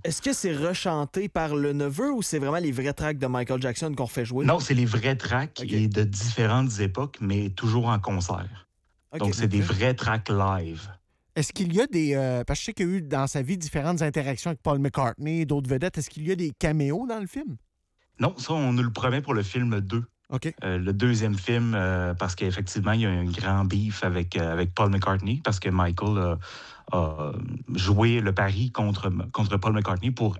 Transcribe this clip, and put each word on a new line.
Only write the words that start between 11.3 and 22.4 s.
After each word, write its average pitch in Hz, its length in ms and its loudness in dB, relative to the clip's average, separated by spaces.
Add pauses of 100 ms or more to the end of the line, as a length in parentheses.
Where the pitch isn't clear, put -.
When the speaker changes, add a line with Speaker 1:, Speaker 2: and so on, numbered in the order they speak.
Speaker 3:
Est-ce - 140 -2
qu'il 175 180 0
y 190 80 4
a 277 60 4
des, 160 280 2
euh, 127 300 0
parce 143 160 -4
que - 20 -10
je - 40 -8
sais 226 80 -8
qu'il 180 140 0
y 180 40 0
a 196 60 0
eu 175 40 -4
dans 139 240 0
sa 143 140 -2
vie 147 160 -2
différentes 160 460 -2
interactions 143 480 -2
avec 147 120 -6
Paul 143 160 2
McCartney, 143 680 0
d'autres 139 240 0
vedettes. 143 260 0
Est-ce 151 140 -6
qu'il 151 180 -8
y - 40 2
a 185 40 0
des 170 140 -2
caméos 156 560 0
dans 226 120 -4
le 196 80 -6
film ? 254 300 -8 (600)
Speaker 2:
Non, 123 180 2
ça, 143 160 -4
on 139 220 2
nous 123 80 4
le 120 100 0
promet 131 300 0
pour 139 100 -2
le 104 100 2
film 113 380 0
deux. 117 240 -2 (240)
Speaker 3:
Ok. 143 240 -4 (100)
Speaker 2:
Euh, 92 140 -2
le 90 160 0
deuxième 110 460 2
film, 117 360 0
euh, 92 380 0
parce 92 220 -2
qu'effectivement, 95 580 -2